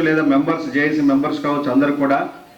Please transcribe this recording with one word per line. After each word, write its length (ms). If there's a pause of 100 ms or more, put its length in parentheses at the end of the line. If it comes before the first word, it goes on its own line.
లేదా 160
మెంబర్స్, 500
జేఏసీ 280
మెంబర్స్ 380
కావచ్చు, 320
అందరూ 220
కూడా 360 (280)